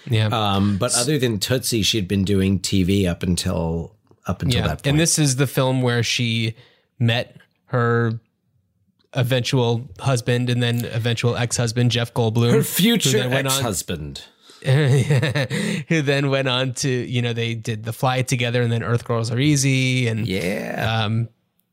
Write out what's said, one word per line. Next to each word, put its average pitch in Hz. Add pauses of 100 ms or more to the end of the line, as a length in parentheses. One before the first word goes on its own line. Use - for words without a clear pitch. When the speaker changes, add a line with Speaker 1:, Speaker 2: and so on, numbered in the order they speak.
Speaker 1:
Yeah. 110
Speaker 2:
Um, 101
but 120
other 127
than 117
Tootsie, 123
she'd 101
been 98
doing 95
T 98
V 98
up 85
until, 85 (320)
up 92
until 123
Speaker 1:
Yeah. 107
Speaker 2:
that 78
point. -
Speaker 1:
And 143
this 165
is 139
the 139
film 131
where 120
she 113 (440)
met 120 (300)
her 117 (960)
eventual 120 (120)
husband 123
and 120
then 120
eventual 120
ex-husband, 120
Jeff 117
Goldblum, 117
Speaker 2:
Her 226
Speaker 1:
who 220
Speaker 2:
future 196
Speaker 1:
then 123
went 135
on 131
Speaker 2:
ex-husband. 90 (380)
Speaker 1:
<laughs> - (1200)
who 160
then 139
went 135
on 127
to, 143
you 123
know, 120
they 117
did 110
The 113
Fly 131
together 123
and 117
then 117
Earth 117
Girls 117
Are 120
Easy. 131
And, 113
Speaker 2:
Yeah. 101
Speaker 1:
um, 113 (440)